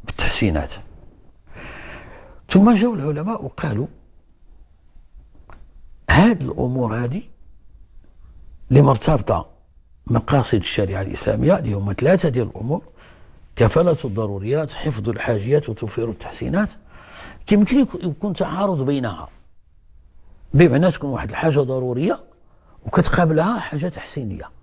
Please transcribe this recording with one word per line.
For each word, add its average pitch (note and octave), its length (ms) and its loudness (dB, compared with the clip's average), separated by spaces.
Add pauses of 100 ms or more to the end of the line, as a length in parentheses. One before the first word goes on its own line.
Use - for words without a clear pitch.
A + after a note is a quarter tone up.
بالتحسينات. - 680 -2 (1800)
ثم G#3+ 240 6
جاءوا A3+ 200 0
العلماء D3+ 500 -4
وقالوا: B2 420 -6 (2250)
هاد G#3+ 320 6
الأمور B2+ 540 -2
هادي B2 340 -6 (1400)
اللي C3+ 120 8
مرتبطة B2 680 2 (580)
مقاصد A#2+ 500 2
الشريعة G2 440 -2
الإسلامية، A#2 560 0
اللي A2+ 160 -4
هما G2 200 -2
ثلاثة E3 360 2
ديال A#2 180 -2
الأمور: B2+ 360 -6 (720)
كفالة D#3+ 500 4
الضروريات، A2 680 -4
حفظ A#2 360 -4
الحاجيات، A#2+ 600 -2
وتوفير A2+ 400 -6
التحسينات، D#3+ 600 -4 (760)
كيمكن G#3 380 4
يكو-، - 200 -10
يكون F3+ 280 -4
تعارض F3+ 480 -2
بينها، A#2+ 460 -2 (1300)
بمعنى D#3+ 380 6
تكون - 180 -6
واحد B2 200 -4
الحاجة D3 300 0
ضرورية C3 600 -2 (680)
وكتقابلها F3 720 2
حاجة D3+ 280 -6
تحسينية. - 600 -10 (140)